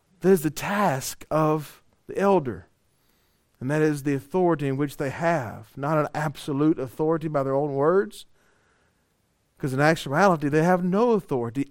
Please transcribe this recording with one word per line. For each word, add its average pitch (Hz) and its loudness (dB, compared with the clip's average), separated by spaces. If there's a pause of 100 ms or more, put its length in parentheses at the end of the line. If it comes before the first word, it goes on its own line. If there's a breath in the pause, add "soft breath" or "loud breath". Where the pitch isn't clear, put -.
(200 soft breath)
that 175 2
is 185 6
the 156 -2
task 156 -2
of 156 0 (240)
the - -10
elder. 160 0 (920)
And 127 -6
that 151 0
is 151 0
the 143 0
authority 151 0
in 135 -2
which 143 -4
they 143 -4
have, 127 -4
not 143 -2
an 147 0
absolute 151 0
authority 156 -2
by 151 -2
their 135 -2
own 143 -2
words, 175 0 (1300)
'cause 135 -6
in 131 -2
actuality, 156 2
they 156 2
have 180 2
no 208 2
authority 135 -2